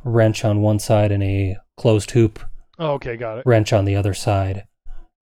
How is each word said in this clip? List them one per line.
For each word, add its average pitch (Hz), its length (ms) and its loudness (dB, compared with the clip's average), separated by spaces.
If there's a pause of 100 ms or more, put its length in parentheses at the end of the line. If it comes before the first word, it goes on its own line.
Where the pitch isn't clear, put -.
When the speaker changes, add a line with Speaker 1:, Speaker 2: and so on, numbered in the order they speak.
Speaker 1:
wrench 113 400 2
on 104 180 2
one 107 160 2
side 104 340 2
and 98 100 0
a 98 340 -2 (200)
closed 110 360 0
hoop 113 260 2 (400)
Speaker 2:
Oh, 156 140 -4
okay, 127 240 -6
got 113 220 -8
it. 135 80 -12
Speaker 1:
wrench 110 260 4
on 101 120 2
the 98 120 0
other 98 180 -2
side. 98 520 -2 (580)